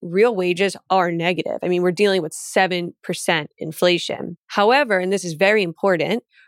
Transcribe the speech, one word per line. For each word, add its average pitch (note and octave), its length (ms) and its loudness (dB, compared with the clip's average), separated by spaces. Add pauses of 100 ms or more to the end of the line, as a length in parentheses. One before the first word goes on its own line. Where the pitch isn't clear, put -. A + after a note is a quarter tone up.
real G3+ 340 2
wages F3+ 400 0 (140)
are F3+ 220 2
negative. E3+ 500 -2
I - 60 -4
mean, F3+ 160 0
we're F3+ 80 2
dealing F#3+ 320 2
with D#3 100 -8
seven F3+ 720 -2
percent E3 560 -2
inflation. E3+ 800 -2 (100)
However, A3 500 2
and F#3 160 -2
this G3 100 -2
is E3+ 100 -6
very G3+ 280 2
important, F3 640 0 (240)